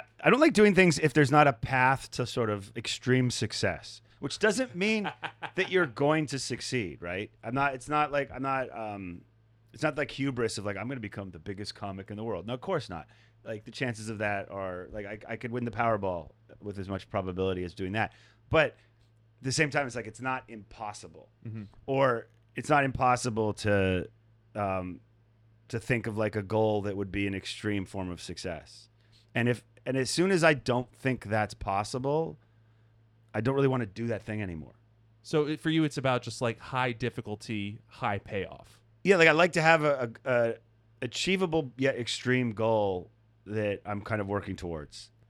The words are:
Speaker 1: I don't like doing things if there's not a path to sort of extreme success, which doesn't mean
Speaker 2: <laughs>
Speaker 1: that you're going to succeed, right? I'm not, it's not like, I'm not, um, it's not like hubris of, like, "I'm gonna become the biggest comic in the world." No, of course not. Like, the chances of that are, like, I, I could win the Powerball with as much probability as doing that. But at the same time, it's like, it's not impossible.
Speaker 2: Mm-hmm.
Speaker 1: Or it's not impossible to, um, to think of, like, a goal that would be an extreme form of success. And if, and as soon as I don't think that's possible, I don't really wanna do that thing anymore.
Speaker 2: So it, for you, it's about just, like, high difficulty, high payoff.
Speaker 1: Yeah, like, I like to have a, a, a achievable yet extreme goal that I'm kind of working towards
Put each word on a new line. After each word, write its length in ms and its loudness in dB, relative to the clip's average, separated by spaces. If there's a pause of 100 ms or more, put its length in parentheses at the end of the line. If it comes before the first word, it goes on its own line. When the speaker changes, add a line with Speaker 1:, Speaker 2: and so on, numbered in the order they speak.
(240)
Speaker 1:
I 60 6
don't 100 6
like 140 6
doing 200 8
things 240 6
if 140 2
there's 200 6
not 140 8
a 60 6
path 600 0
to 140 -4
sort 240 -2
of 280 -6
extreme 520 2
success, 680 -4 (200)
which 200 -8
doesn't 380 0
mean 340 0 (200)
Speaker 2:
<laughs> 240 -14
Speaker 1:
that 140 0
you're 160 4
going 420 2
to 120 -6
succeed, 640 -6
right? 280 -6 (140)
I'm 100 -6
not, 200 0
it's 160 -12
not 240 0
like, 200 -2
I'm 100 -8
not, 280 -2
um, 520 -8 (500)
it's 100 -6
not 140 0
like 120 -2
hubris 480 -2
of, 60 -8
like, 140 -4
"I'm 100 -6
gonna 140 -8
become 300 -10
the 80 -16
biggest 360 -10
comic 360 -10
in 40 -8
the 80 -8
world." 240 -6
No, 60 -4
of 80 -8
course 280 -4
not. 180 -10 (360)
Like, 220 -10
the 60 -16
chances 360 -4
of 120 -6
that 300 -2
are, 440 -6
like, 120 -8
I, 280 -10
I 20 -4
could 160 -8
win 140 -4
the 60 -4
Powerball 580 0 (320)
with 180 -10
as 80 -8
much 220 -6
probability 560 -2
as 80 -10
doing 180 -6
that. 220 -2 (360)
But 180 4
at 80 -10 (680)
the 100 -2
same 180 2
time, 160 0
it's 120 -8
like, 100 -8
it's 140 -14
not 260 -4
impossible. 800 -14 (180)
Speaker 2:
Mm-hmm. 180 -10 (240)
Speaker 1:
Or 420 2 (260)
it's 140 -8
not 160 6
impossible 720 2
to, 520 2 (480)
um, 460 -4 (640)
to 100 -6
think 300 -2
of, 100 -4
like, 200 0
a 40 0
goal 420 2
that 120 -4
would 160 -4
be 160 -2
an 80 -2
extreme 480 -4
form 260 -6
of 120 -10
success. 680 -12 (500)
And 120 4
if, 160 -2 (200)
and 120 -2
as 120 0
soon 220 2
as 140 4
I 80 8
don't 420 0
think 300 -2
that's 280 0
possible, 840 -4 (960)
I 80 0
don't 120 2
really 140 4
wanna 180 2
do 220 -8
that 160 -4
thing 180 -4
anymore. 340 -8 (480)
Speaker 2:
So 240 0
it, 120 -4
for 100 -2
you, 140 4
it's 140 -2
about 240 2
just, 200 -8
like, 160 0
high 360 -4
difficulty, 960 -6
high 320 -4
payoff. 600 -10 (240)
Speaker 1:
Yeah, 140 6
like, 100 8
I 60 8
like 180 6
to 100 2
have 220 8
a, 260 2 (140)
a, 80 0
a 220 4 (480)
achievable 760 0
yet 200 2
extreme 560 0
goal 580 0 (340)
that 400 -2
I'm 140 -6
kind 220 -2
of 60 -4
working 280 -2
towards 560 -10 (180)